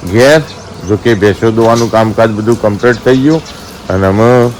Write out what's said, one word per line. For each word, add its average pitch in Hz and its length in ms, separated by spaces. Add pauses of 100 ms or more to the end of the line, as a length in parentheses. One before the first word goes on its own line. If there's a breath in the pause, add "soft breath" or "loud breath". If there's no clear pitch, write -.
(120)
ઘેર. 139 300 (480)
જો 104 80
કે 117 180
ભેંસો 101 360
દોવાનું 113 400
કામકાજ 110 380
બધું 107 320
કમ્પ્લીટ 110 440
થઈ 131 120
ગયું 156 240 (480)
અને 95 180
અમે 120 420 (100)